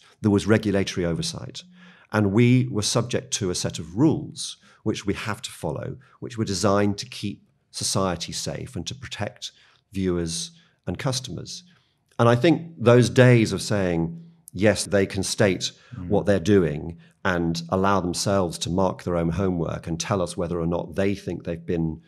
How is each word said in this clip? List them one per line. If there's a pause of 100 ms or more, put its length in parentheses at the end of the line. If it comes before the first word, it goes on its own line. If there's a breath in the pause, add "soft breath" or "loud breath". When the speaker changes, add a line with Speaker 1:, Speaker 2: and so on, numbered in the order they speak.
(200 soft breath)
Speaker 1:
there
was
regulatory
oversight. (480 loud breath)
And
we
were
subject
to
a
set
of
rules (260 soft breath)
which
we
have
to
follow, (240 soft breath)
which
were
designed
to
keep (280)
society
safe
and
to
protect (400 soft breath)
viewers (340 soft breath)
and
customers. (540 soft breath)
And
I
think
those
days
of
saying, (300)
yes,
they
can
state (240 loud breath)
Speaker 2:
Mm.
Speaker 1:
what
they're
doing (260 loud breath)
and
allow
themselves
to
mark
their
own
homework
and
tell
us
whether
or
not
they
think
they've
been,